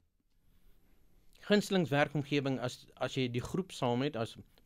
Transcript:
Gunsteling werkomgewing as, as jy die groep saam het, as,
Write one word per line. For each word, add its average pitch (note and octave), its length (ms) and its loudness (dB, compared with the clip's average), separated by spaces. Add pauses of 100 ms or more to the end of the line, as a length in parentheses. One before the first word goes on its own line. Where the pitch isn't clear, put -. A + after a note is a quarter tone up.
(1400)
Gunsteling G3 480 2
werkomgewing C#3+ 680 2
as, - 260 -6 (160)
as B2+ 160 -4
jy B2+ 100 2
die A#2+ 140 -4
groep F#3 300 -6
saam B2 300 0
het, C#3 140 -2
as, A2+ 200 -4 (300)